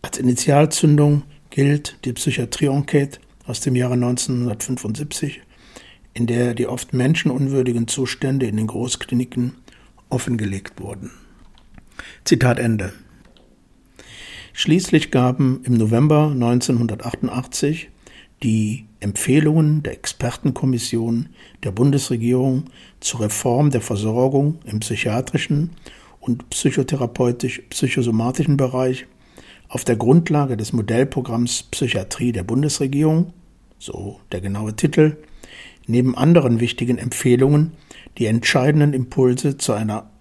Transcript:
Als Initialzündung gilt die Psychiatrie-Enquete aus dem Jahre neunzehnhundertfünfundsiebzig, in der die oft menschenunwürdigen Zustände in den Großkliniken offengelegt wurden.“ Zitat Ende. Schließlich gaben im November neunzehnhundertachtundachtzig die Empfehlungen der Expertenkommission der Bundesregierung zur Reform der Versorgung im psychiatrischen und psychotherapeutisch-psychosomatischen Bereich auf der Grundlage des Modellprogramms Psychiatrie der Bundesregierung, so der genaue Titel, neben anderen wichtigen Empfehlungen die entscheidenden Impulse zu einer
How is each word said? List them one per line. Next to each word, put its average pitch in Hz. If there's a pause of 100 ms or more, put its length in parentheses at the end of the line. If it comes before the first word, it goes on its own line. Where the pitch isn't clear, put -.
Als -
Initialzündung 147 (260)
gilt 143
die 123
Psychiatrie-Enquete 143 (260)
aus -
dem 131
Jahre 123
neunzehnhundertfünfundsiebzig, 123 (720)
in 117
der 120
die 117
oft -
menschenunwürdigen 127
Zustände 131
in 107
den 110
Großkliniken 123 (540)
offengelegt 107
wurden.“ 95 (1160)
Zitat 123
Ende. 110 (1600)
Schließlich 175
gaben 127
im 123
November 143
neunzehnhundertachtundachtzig 120 (540)
die 110 (140)
Empfehlungen 151
der -
Expertenkommission 117 (340)
der -
Bundesregierung 127 (340)
zur -
Reform 127
der 113
Versorgung 131
im 107
psychiatrischen 123 (480)
und -
psychotherapeutisch-psychosomatischen 127
Bereich 131 (600)
auf -
der 117
Grundlage 139
des 107
Modellprogramms 120
Psychiatrie -
der 95
Bundesregierung, 147 (440)
so - (120)
der 90
genaue 104
Titel, 151 (680)
neben 123
anderen 139
wichtigen 120
Empfehlungen 135 (440)
die 120
entscheidenden 139
Impulse 127
zu -
einer 107 (120)